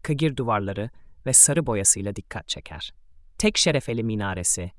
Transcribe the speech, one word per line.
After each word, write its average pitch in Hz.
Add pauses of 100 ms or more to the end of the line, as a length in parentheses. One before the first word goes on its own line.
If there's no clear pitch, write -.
kıgir 151
duvarları 104 (360)
ve 131
sarı 147
boyasıyla 101
dikkat -
çeker. - (440)
Tek 214
şerefeli 127
minaresi 95